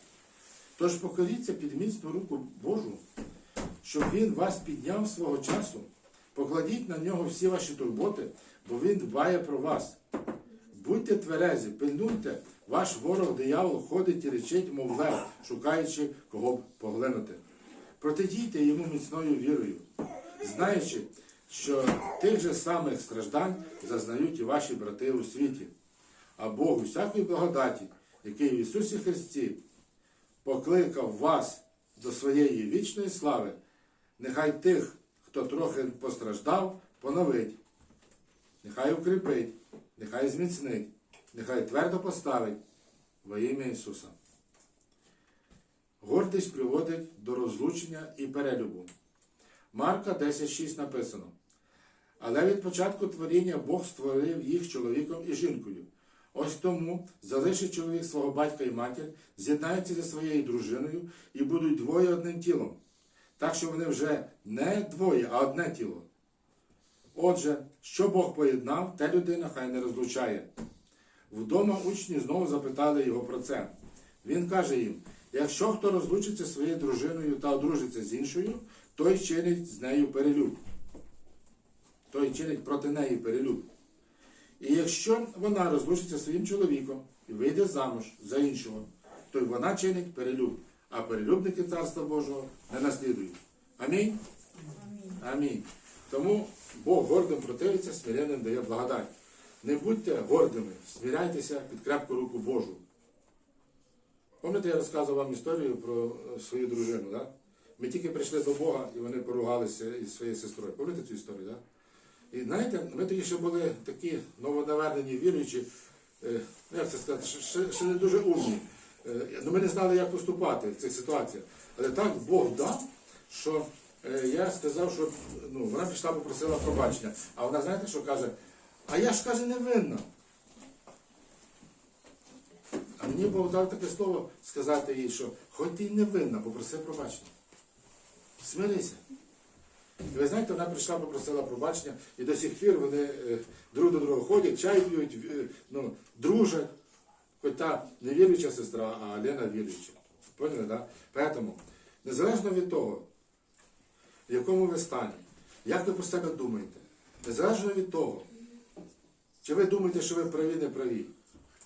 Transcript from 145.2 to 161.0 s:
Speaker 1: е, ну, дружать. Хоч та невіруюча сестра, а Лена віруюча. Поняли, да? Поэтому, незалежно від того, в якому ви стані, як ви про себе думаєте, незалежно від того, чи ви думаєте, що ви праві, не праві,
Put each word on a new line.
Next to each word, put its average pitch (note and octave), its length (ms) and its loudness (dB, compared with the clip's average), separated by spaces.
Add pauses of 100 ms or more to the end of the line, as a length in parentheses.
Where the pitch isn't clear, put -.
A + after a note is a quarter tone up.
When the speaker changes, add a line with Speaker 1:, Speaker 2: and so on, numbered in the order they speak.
Speaker 1:
е, C#3 140 -4 (240)
ну, C#3 220 -6 (260)
дружать. E3 520 6 (720)
Хоч C#3+ 160 0
та D#3+ 300 -2 (140)
невіруюча D3+ 500 6
сестра, A2 500 -4
а G#2 180 -6
Лена B2 280 0
віруюча. G#2 440 -6 (460)
Поняли, C#3 260 -2
да? A2 220 -4 (280)
Поэтому, C#3 380 0 (540)
незалежно G3+ 440 2
від F#3 200 2
того, - 320 -2 (1300)
в B2 40 -2
якому F#3 320 4
ви E3+ 120 2
стані, A2+ 360 -2 (520)
як F3+ 220 0
ви F#3+ 60 4
про F3+ 100 -4
себе E3+ 260 -2
думаєте, A2+ 500 -4 (480)
незалежно G3 460 2
від F#3+ 180 0
того, B2 340 -2 (1160)
чи D3 120 -4
ви F#3+ 120 6
думаєте, F3+ 360 4
що E3+ 140 -2
ви E3 100 2
праві, D#3 300 0
не D3 140 0
праві, A#2 360 -2 (600)